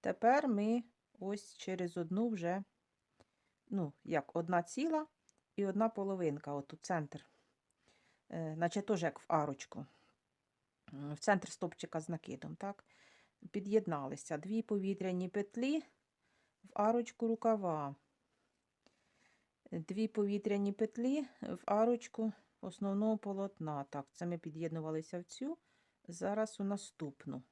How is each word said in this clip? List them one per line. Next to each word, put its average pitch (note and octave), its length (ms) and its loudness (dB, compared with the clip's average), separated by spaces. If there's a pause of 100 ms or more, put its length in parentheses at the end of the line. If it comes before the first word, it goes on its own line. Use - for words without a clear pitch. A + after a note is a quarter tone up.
Тепер B3+ 480 4
ми A3+ 340 2 (360)
ось G3+ 380 -8
через F3+ 400 -4
одну F3+ 320 0
вже, F#3 360 0 (1040)
ну, F3+ 220 0 (120)
як - 320 0
одна E3+ 260 2
ціла D#4 440 0 (500)
і G3+ 100 0
одна G3+ 220 2
половинка, F3+ 640 -2
от C#3+ 200 -6
у D#3+ 40 -12
центр. D#3 500 -4 (1000)
Е, D#3+ 280 -6
наче E3+ 260 0
теж G3 200 2
як - 180 0
в - 80 -20
арочку. D3 580 0 (1040)
М, C#3+ 220 -8
в D3+ 40 -12
центр - 320 4
стовпчика - 500 -4
з D#3 80 -10
накидом, D#3+ 480 -8
так? G3 280 -10 (680)
Під'єдналися. E3 880 -2
Дві G#3 240 -2
повітряні F#3 680 -2
петлі A#3+ 520 0 (840)
в G3 120 -20
арочку A#3 540 2
рукава. F#3 680 2 (1800)
Дві F#3+ 380 0
повітряні G3+ 640 2
петлі B3 540 0 (160)
в F3+ 240 -6
арочку A3+ 680 4 (280)
основного G3+ 580 0
полотна. F#3+ 680 -4
Так, C#3 280 -6
це F3 140 -6
ми F3 120 -2
під'єднувалися D#3+ 800 -4
в F3 60 -8
цю, D4+ 340 -6 (500)
зараз G3+ 520 -2
у G3 40 0
наступну. D3+ 880 -4